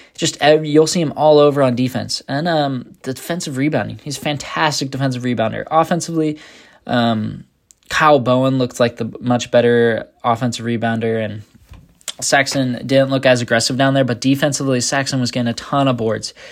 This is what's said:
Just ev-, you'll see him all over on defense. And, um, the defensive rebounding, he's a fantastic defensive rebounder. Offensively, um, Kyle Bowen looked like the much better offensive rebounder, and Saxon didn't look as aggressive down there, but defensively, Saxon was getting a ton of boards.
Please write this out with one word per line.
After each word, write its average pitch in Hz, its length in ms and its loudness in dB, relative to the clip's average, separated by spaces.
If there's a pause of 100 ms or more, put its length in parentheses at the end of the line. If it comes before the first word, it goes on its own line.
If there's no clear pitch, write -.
(160)
Just - 240 -4
ev-, 156 240 4
you'll 151 220 4
see 175 140 -2
him 147 140 -2
all 151 240 6
over 143 240 4
on 127 140 2
defense. 120 500 -4
And, 147 220 -4
um, 139 540 -2
the 131 120 -6
defensive 165 420 -8
rebounding, 123 460 -2
he's 143 140 -10
a - 40 -12
fantastic 147 680 -4
defensive 131 320 -4
rebounder. 110 480 -2
Offensively, 160 680 0 (480)
um, 110 580 -2 (460)
Kyle 151 280 4
Bowen 131 400 2
looked 123 220 -2
like 117 160 2
the 113 240 -8
much 123 300 -2
better 120 580 2 (160)
offensive 117 420 -2
rebounder, 113 560 -2
and 104 200 -8 (800)
Saxon 135 640 0
didn't 135 240 2
look 135 160 0
as 123 160 4
aggressive 120 340 0
down 135 180 2
there, 135 100 4
but 123 160 -2
defensively, 135 600 0
Saxon 139 400 -2
was 120 100 -2
getting 120 180 -2
a 117 60 -2
ton 139 320 -2
of 123 120 0
boards. 110 360 -4 (180)